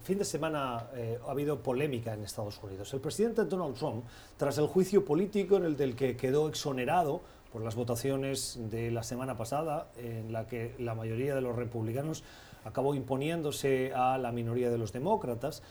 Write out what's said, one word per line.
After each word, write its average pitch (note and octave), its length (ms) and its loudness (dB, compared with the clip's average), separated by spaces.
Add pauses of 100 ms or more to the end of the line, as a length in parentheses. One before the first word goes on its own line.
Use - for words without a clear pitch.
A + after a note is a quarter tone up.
fin F#3+ 160 0
de G3+ 80 0
semana, C#3 680 -2
eh, A#2 300 -2
ha D3 60 -4
habido C#3+ 280 0
polémica B2 540 0
en G#2+ 100 -6
Estados G#2 400 -6
Unidos. G2 300 -8
El C3+ 80 -2
presidente G#3+ 420 2
Donald E3 320 -2
Trump, A#2+ 300 -4 (320)
tras C#3 200 2
el D3+ 100 6
juicio F#3+ 360 6
político G3 540 4
en F3 80 4
el D3+ 120 2
del C3 180 2
que B2 220 2
quedó C#3 320 4
exonerado D3 720 0 (320)
por A2 80 -6
las A2 140 -2
votaciones C3 840 0 (120)
de A#2 220 -2
la A#2 120 0
semana B2+ 340 -4
pasada, D3 500 -2 (100)
en A2+ 340 -6
la A2+ 140 -2
que A#2 320 -6
la A#2 160 -2
mayoría A2+ 420 -2
de C3+ 60 2
los A#2+ 140 -2
republicanos A#2+ 680 -2 (420)
acabó C3+ 280 2
imponiéndose C3+ 1000 0
a B2+ 220 4
la B2 160 0
minoría A#2+ 360 2
de A#2 80 2
los A2 140 -2
demócratas C#3 800 -2